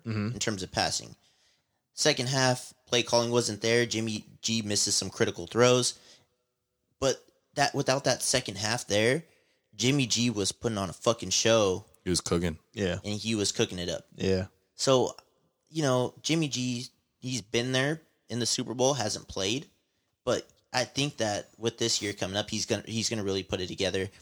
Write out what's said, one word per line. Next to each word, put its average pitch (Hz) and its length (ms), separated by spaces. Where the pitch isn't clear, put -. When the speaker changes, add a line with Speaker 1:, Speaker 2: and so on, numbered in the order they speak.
Speaker 1:
Mm-hmm. 107 280
Speaker 2:
in 101 40
terms 101 240
of 90 80
passing. - 460
Second 143 340
half, 131 460
play 120 160
calling 117 280
wasn't 110 320
there. 117 240
Jimmy 110 400
G 113 180
misses 104 340
some 95 140
critical 92 380
throws. 123 520
But 135 220
that, 143 200
without 135 300
that 131 180
second 120 360
half 107 280
there, 117 380
Jimmy 127 320
G 117 240
was 101 220
putting 117 260
on 98 120
a - 40
fucking 104 360
show. 101 540
Speaker 3:
He 92 60
was 85 100
cooking. 85 380
Speaker 1:
Yeah. 95 300
Speaker 2:
And 104 140
he 113 160
was 101 180
cooking 98 260
it 87 100
up. - 160
Speaker 1:
Yeah. 95 300
Speaker 2:
So, 127 380
you 156 120
know, 127 400
Jimmy 156 260
G, 123 380
he's 127 240
been 120 300
there, 143 280
in 117 80
the 117 80
Super 113 260
Bowl 127 220
hasn't 107 340
played, 107 380
but 117 240
I 127 120
think 143 340
that 104 300
with 113 200
this 117 220
year 101 140
coming 95 220
up, 104 120
he's 104 160
gonna, 104 220
he's 110 240
gonna 110 140
really 98 180
put 95 180
it 92 60
together. 92 420